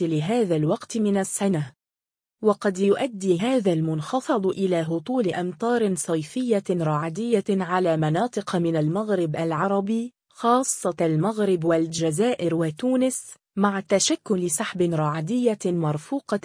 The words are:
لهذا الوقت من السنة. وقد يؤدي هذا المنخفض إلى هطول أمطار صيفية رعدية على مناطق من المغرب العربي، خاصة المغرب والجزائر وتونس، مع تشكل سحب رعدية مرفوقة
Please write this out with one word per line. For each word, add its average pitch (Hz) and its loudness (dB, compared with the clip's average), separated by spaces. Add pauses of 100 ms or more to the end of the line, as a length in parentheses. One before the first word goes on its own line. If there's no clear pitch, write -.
لهذا 170 0
الوقت 160 0
من 208 2
السنة. 190 0 (720)
وقد 202 2
يؤدي 196 2
هذا 220 2
المنخفض 165 0
إلى 180 0
هطول 165 -2
أمطار 202 0
صيفية 196 -2
رعدية 170 0
على 185 2
مناطق 175 0
من 170 2
المغرب 170 0
العربي، 196 -2 (160)
خاصة 240 0
المغرب 180 2
والجزائر 165 0
وتونس، 254 0 (220)
مع 196 2
تشكل 190 0
سحب 190 -4
رعدية 170 0
مرفوقة 175 -2